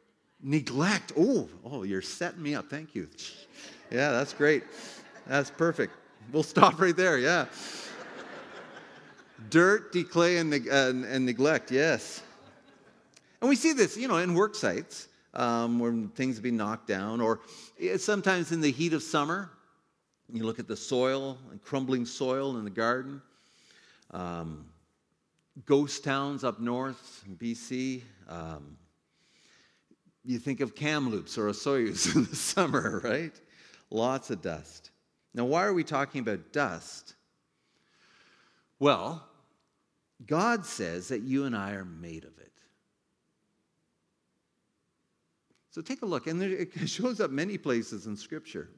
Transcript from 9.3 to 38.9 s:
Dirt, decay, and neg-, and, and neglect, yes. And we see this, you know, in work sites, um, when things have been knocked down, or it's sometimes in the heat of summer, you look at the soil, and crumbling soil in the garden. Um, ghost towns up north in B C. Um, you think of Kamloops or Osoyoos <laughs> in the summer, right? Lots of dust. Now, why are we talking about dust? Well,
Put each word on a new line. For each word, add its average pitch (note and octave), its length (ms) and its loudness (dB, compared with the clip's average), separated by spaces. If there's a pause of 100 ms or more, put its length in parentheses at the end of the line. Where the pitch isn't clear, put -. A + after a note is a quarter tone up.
Dirt, F#3 440 6
decay, E3+ 460 4
and E3 120 0
neg-, C#3 200 0
and, B2+ 340 4
and B2+ 220 0
neglect, B2+ 440 2
yes. C#3 520 0 (1160)
And A#3+ 80 4
we C#4 80 8
see D#4+ 160 4
this, A#3 240 4
you A#3+ 100 -4
know, G3+ 120 2
in F3+ 160 2
work G#3 200 4
sites, - 540 -4 (260)
um, A#2 440 2
when A#2 300 0
things C3 280 -2
have G#2+ 60 -10
been A#2+ 140 0
knocked G#2+ 300 -4
down, G#2+ 340 -2
or A2 200 2 (360)
it's F#3 280 -2
sometimes F#3+ 480 0
in E3 80 0
the D3+ 100 4
heat D3+ 220 0
of E3 100 0
summer, E3 480 -2 (800)
you A2+ 120 -4
look A2+ 140 -2
at A#2+ 100 -10
the A2 80 -4
soil, C3 600 0 (120)
and G2+ 120 -16
crumbling C3 440 0
soil C3 500 -2
in A2 80 -6
the G2+ 60 -6
garden. B2+ 500 -2 (920)
Um, E2+ 540 -8 (1000)
ghost C#3+ 380 2
towns C#3 400 -2
up A2 160 -2
north B2 680 -6
in G2 80 -14
B A#2 200 -6
C. B2+ 500 -6 (240)
Um, D#2 480 -12 (1500)
you B2 140 -4
think B2+ 220 -4
of B2 140 -2
Kamloops C#3 640 -2
or G#2+ 80 0
Osoyoos A2+ 680 0
<laughs> - 20 -2
in B2 80 6
the - 120 -6
summer, C3+ 640 0
right? C#3+ 300 -2 (580)
Lots B2+ 400 0
of F#2+ 120 -6
dust. - 480 -10 (440)
Now, A#2+ 100 -2
why D#3 200 2
are G#3 80 2
we E3+ 120 2
talking C#3+ 360 -2
about G#2 320 -4
dust? G#2+ 640 -4 (1600)
Well, C#3 480 2 (1000)